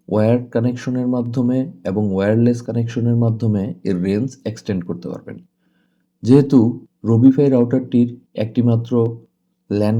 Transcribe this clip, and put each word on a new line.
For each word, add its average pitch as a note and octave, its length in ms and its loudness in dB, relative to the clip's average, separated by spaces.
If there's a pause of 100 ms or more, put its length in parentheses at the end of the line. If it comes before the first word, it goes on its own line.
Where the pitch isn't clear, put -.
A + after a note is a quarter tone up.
ওয়্যার্ড A2+ 360 2 (100)
কানেকশনের B2 600 -4
মাধ্যমে B2 420 -2 (320)
এবং G#2 140 -2 (100)
ওয়্যারলেস A2+ 540 2
কানেকশনের A#2 560 -2
মাধ্যমে A2 400 0 (260)
এর F#2+ 80 -2 (100)
রেঞ্জ G#2+ 220 -2 (200)
এক্সটেন্ড G2+ 380 -6
করতে F2 220 -10
পারবেন। - 280 -14 (880)
যেহেতু C3+ 360 6 (500)
রবিফাই C3 400 6
রাউটারটির B2 600 0 (340)
একটিমাত্র A#2 480 0 (760)
ল্যান G#2 300 0